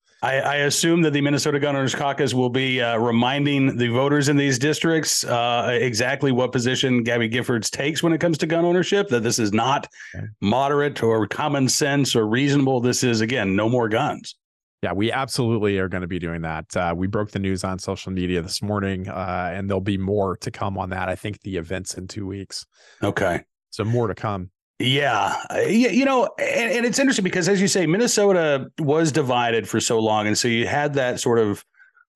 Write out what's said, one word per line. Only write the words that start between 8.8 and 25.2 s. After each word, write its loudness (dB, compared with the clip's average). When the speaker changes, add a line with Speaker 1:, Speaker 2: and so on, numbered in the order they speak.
Speaker 1:
that 0
this 0
is 2
not 0
Speaker 2:
Okay. -10
Speaker 1:
moderate 0
or 2
common 0
sense 2
or 4
reasonable. 2
This 2
is, 2
again, 0
no 2
more 2
guns. -2
Speaker 2:
Yeah, -2
we 0
absolutely 0
are 0
gonna -6
be -6
doing -6
that. -8
Uh, 0
we -2
broke -4
the -6
news -2
on -6
social -8
media -2
this -8
morning, -4
uh, -6
and -8
there'll 0
be -2
more -2
to -10
come -6
on -6
that. -6
I -4
think -10
the -8
event's -8
in -12
two -10
weeks. -10
Speaker 1:
Okay. -2
Speaker 2:
So -6
more 0
to -4
come. -6
Speaker 1:
Yeah. 0